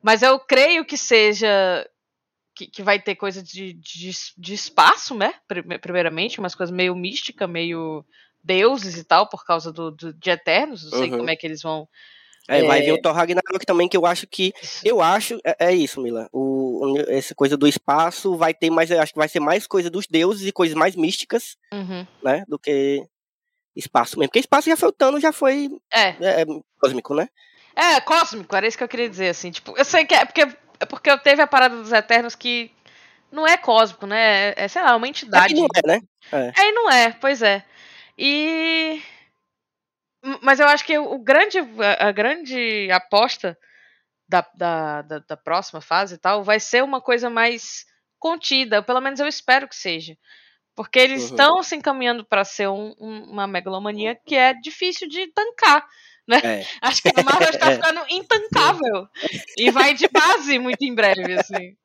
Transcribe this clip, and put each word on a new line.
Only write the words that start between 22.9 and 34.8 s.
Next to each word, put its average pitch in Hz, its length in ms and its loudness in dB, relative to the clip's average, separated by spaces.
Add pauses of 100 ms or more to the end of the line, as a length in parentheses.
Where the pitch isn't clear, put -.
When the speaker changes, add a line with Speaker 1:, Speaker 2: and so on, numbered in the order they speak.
Speaker 2:
espaço - 420 -2
mesmo. 139 120 0
Porque 233 100 2
espaço 285 300 2
já 320 60 4
foi 339 120 2
o - 40 0
Thanos, 277 300 0
já 311 100 2
foi, 277 360 0 (240)
Speaker 1:
É. 214 160 2 (120)
Speaker 2:
é, 170 220 2
é - 20 2 (360)
cósmico, 131 340 -2
né? 175 140 -2 (480)
Speaker 1:
É, 311 240 4
cósmico, 220 560 0
era 196 100 2
isso 226 100 -2
que - 80 -6
eu 240 40 -10
queria 240 200 -4
dizer, 185 200 -4
assim, 175 240 -6
tipo, - 260 -14
eu 277 60 4
sei 320 200 2
que 359 100 0
é - 100 6
porque, - 160 -2 (400)
é - 60 -4
porque 277 320 2
teve 285 220 4
a 285 60 6
parada 254 300 4
dos 226 160 -8
Eternos 233 420 2
que 240 380 -8 (580)
não 311 160 -2
é 339 100 6
cósmico, 220 500 2
né? 202 440 2
É, - 140 -6
é, 202 40 -6
sei 359 140 -4